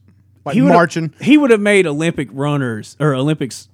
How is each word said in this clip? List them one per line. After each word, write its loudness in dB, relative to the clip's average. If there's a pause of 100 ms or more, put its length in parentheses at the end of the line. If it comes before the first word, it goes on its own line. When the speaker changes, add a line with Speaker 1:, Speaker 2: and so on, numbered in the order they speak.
(440)
Speaker 1:
Like -6
Speaker 2:
he 2
would've, 4
Speaker 1:
marching? -2
Speaker 2:
he 4
would 2
have 4
made 2
Olympic -4
runners -4
or 0
Olympics -4